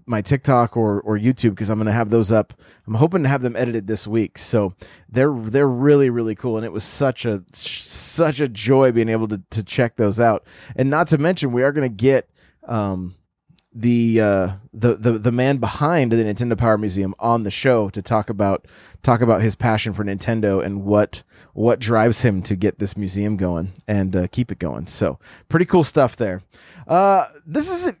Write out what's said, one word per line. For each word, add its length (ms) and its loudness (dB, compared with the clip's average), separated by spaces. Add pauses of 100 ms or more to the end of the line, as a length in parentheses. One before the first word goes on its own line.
my 160 -4
TikTok 540 0
or, 260 0
or 160 -2
YouTube, 380 0
'cause 140 -6
I'm 100 -2
gonna 120 0
have 180 0
those 220 2
up. 220 2 (320)
I'm 100 -4
hoping 280 2
to 60 0
have 120 0
them 140 -4
edited 320 -4
this 200 -4
week. 300 -2
So 360 -2 (360)
they're, 240 2
they're 340 0
really, 420 4
really 260 -2
cool. 220 -4
And 80 -6
it 60 -10
was 120 -8
such 420 -4
a, 260 -4
such 880 -4
a 80 0
joy 440 2
being 180 2
able 200 0
to, 120 -6 (100)
to 120 -6
check 320 -2
those 240 0
out. 260 2 (300)
And 140 0
not 200 0
to 80 4
mention, 340 -2
we 120 0
are 80 4
gonna 180 -2
get, 400 2 (380)
um, 480 -4 (640)
the, 440 2
uh, 280 2 (220)
the, 240 0
the, 180 0
the 200 -2
man 240 0
behind 540 0
the 120 2
Nintendo 340 -2
Power 200 2
Museum 420 -4
on 240 0
the 80 -6
show 380 0
to 120 -10
talk 280 -2
about, 380 -2 (360)
talk 160 4
about 220 4
his 140 2
passion 380 -2
for 120 -4
Nintendo 580 0
and 220 -6
what, 380 2 (300)
what 260 2
drives 420 2
him 220 2
to 120 -4
get 240 -2
this 160 -6
museum 400 -4
going 380 -4 (120)
and, 300 -2
uh, 160 0
keep 180 -2
it 100 -10
going. 280 -8
So 320 -4 (300)
pretty 160 2
cool 180 4
stuff 320 2
there. 260 -6 (460)
Uh, 380 4 (200)
this 240 -4
is 180 -4
a, 120 -2